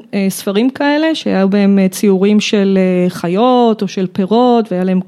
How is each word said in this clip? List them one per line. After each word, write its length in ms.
אה, 160
ספרים 400
כאלה, 460
שהיו 340
בהם, 300
אה, 100
ציורים 500
של, 380
אה, 320
חיות 720
או 60
של 200
פירות, 640
והיה 120
להם 240